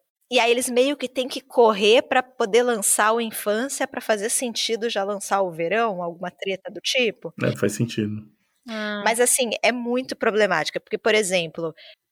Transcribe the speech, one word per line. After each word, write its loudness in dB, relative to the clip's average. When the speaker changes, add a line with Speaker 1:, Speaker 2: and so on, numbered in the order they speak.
Speaker 1:
E 2
aí 2
eles 0
meio 2
que -6
têm -4
que -10
correr 4
pra 0
poder 2
lançar 2
o 0
Infância -4
pra -10
fazer -2
sentido -4
já -2
lançar -2
o -2
Verão, -2
alguma -8
treta -8
do -12
tipo. -2
Speaker 2:
É, 0
faz 0
sentido. -4
Speaker 3:
Ah. -6
Speaker 1:
Mas, 2
assim, 2
é 2
muito -4
problemática, 0
porque, -8
por 2
exemplo, -2